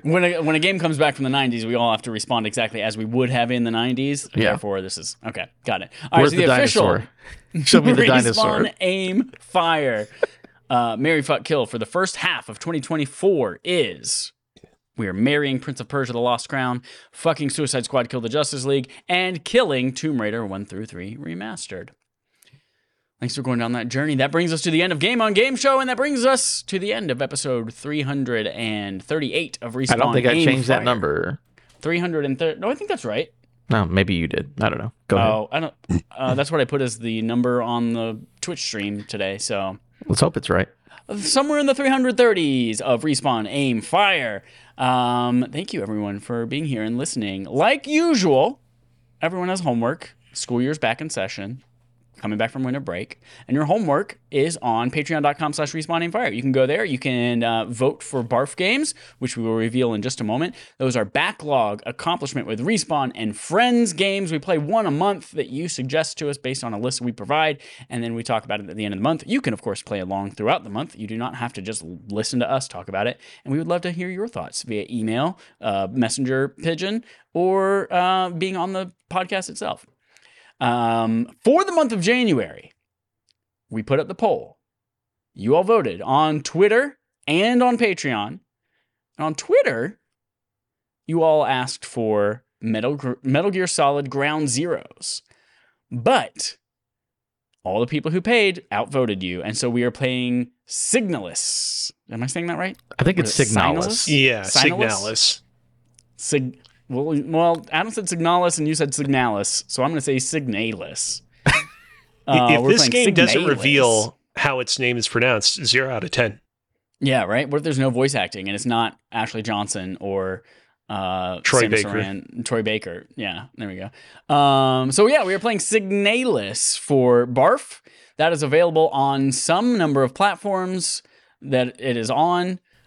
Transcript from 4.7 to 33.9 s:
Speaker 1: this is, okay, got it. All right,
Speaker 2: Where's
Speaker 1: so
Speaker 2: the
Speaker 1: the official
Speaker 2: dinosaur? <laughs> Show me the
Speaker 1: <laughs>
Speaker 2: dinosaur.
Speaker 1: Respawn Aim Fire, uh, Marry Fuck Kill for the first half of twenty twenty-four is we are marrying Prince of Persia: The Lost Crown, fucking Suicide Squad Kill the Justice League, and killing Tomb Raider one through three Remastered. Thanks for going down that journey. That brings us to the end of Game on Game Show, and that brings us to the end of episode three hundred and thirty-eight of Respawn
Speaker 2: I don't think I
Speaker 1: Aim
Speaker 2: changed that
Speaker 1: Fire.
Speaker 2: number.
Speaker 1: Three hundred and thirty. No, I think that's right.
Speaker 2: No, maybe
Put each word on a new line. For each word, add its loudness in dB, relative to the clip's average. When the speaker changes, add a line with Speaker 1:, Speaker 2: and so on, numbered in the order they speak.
Speaker 1:
this -8
is, -10
okay, -8
got -2
it. -16
All -10
right, -
Speaker 2:
Where's 6
Speaker 1:
so 0
Speaker 2:
the 4
Speaker 1:
the 8
official 4
Speaker 2:
dinosaur? 0
<laughs> -6
Show 8
me 6
the 6
Speaker 1:
<laughs> -
Speaker 2:
dinosaur. 4
Speaker 1:
Respawn 0
Aim 0
Fire, 0
uh, 2
Marry 2
Fuck 0
Kill 0
for -6
the -4
first -2
half -4
of -14
twenty -4
twenty-four 0
is -2
we -4
are -4
marrying 0
Prince -10
of -12
Persia: -4
The -4
Lost 0
Crown, -4
fucking -2
Suicide -2
Squad -2
Kill -6
the -4
Justice -4
League, -2
and -2
killing 2
Tomb -2
Raider -4
one -8
through -12
three -14
Remastered. -12
Thanks -6
for -6
going -2
down -2
that -4
journey. -2
That 2
brings 0
us -2
to -2
the 4
end 0
of -4
Game 2
on 2
Game 4
Show, 4
and 0
that -2
brings 0
us 2
to -4
the -4
end -4
of -2
episode -4
three -4
hundred -2
and -6
thirty-eight -6
of -10
Respawn 0
Speaker 2:
I 0
don't 2
think 2
I 6
Speaker 1:
Aim 4
Speaker 2:
changed 2
that 4
Speaker 1:
Fire. -4
Speaker 2:
number. -2
Speaker 1:
Three -2
hundred -2
and -2
thirty. -2
No, -2
I -2
think -8
that's -6
right. -4
Speaker 2:
No, 2
maybe 2